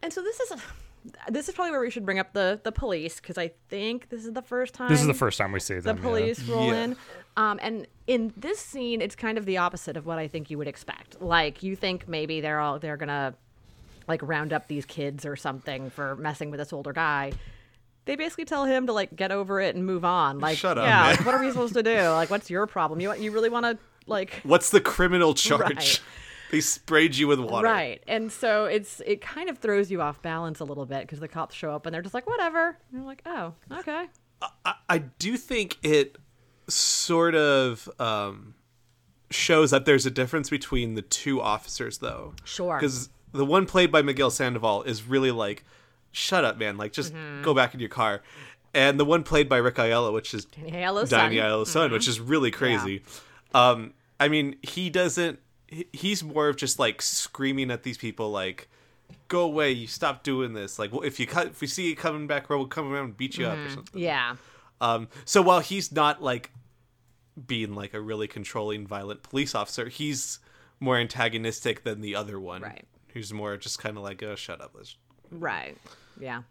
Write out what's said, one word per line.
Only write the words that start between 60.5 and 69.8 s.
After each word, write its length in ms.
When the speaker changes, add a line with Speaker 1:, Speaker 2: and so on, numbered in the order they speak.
Speaker 3:
this. 240
Like, 140
well, 120
if 160
you 80
cut, 200
if 140
we 60
see 220
you 60
coming 320
back, 220
we'll 180
come 240
around 140
and 120
beat 200
you 100
up," 100
or 40
Speaker 1:
Mm-hmm. 140
Speaker 3:
something. 260
Speaker 1:
Yeah. 340
Speaker 3:
Um, 260
so 160
while 200
he's 300
not, 300
like, 300
being, 280
like, 180
a 80
really 260
controlling, 600
violent 360
police 320
officer, 340